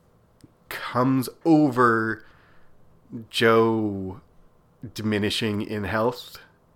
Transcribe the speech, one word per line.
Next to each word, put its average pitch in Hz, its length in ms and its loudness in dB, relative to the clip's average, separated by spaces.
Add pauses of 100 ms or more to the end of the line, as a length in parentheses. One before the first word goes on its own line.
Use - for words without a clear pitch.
(680)
comes 127 600 -2 (160)
over 120 800 2 (1040)
Jo 113 920 2 (720)
diminishing 107 680 -2
in 107 240 -6
health. 110 540 -4 (360)